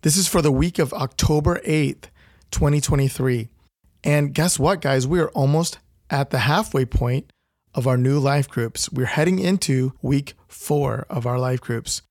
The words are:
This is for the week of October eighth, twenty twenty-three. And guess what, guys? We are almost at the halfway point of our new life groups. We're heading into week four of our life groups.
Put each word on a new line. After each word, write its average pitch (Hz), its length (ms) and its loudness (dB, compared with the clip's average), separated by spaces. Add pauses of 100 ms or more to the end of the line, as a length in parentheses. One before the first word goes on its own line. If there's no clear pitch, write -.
This 156 120 2
is 185 120 0
for 170 160 2
the 147 80 4
week 151 260 0
of 143 160 0
October 151 680 0
eighth, 151 480 -2 (400)
twenty 147 280 2
twenty-three. 131 720 0 (540)
And 147 320 0
guess 165 240 0
what, 170 220 2
guys? 131 260 0
We 175 120 2
are 156 100 2
almost 147 500 0 (320)
at 143 180 -2
the 139 80 -2
halfway 143 480 0
point - 480 -2 (400)
of 127 140 0
our 127 100 2
new 135 220 2
life 139 280 2
groups. - 440 -6
We're 127 160 -2
heading 180 320 0
into 139 540 0 (100)
week 143 320 -2 (120)
four 143 640 -4
of 120 160 -4
our 123 140 -2
life 127 200 -2
groups. - 520 -8